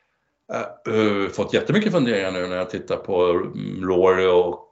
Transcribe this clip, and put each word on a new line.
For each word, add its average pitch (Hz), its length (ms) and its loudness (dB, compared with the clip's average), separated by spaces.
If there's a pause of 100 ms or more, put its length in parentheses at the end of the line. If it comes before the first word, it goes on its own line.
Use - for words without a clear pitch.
(520)
Eh, 113 420 -8
eh, 101 340 2
fått - 260 -4
jättemycket 190 380 0
funderingar 117 400 0
nu 90 140 -4
när 90 100 -6
jag 90 140 -4
tittar - 260 -6
på, 90 280 0
mm, 92 640 -2
Rory 92 380 4
och, 92 460 2